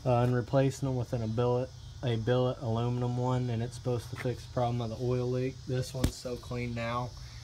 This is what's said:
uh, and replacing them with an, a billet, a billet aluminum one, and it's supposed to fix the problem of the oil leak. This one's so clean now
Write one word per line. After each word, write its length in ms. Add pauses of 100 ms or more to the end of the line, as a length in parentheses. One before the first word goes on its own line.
uh, 200
and 100
replacing 560
them 60
with 180
an, 80
a 60
billet, 420 (340)
a 120
billet 460
aluminum 560
one, 340
and 100
it's 140
supposed 340
to 60
fix 280
the 100
problem 280
of 80
the 160
oil 240
leak. 240 (140)
This 260
one's 220
so 220
clean 360
now 380 (320)